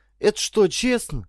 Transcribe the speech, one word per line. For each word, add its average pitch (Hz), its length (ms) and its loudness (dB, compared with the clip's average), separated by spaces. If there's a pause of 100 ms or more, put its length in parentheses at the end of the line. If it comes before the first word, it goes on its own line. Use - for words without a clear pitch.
(180)
Это 208 220 0
что, 202 280 2
честно? 226 600 -4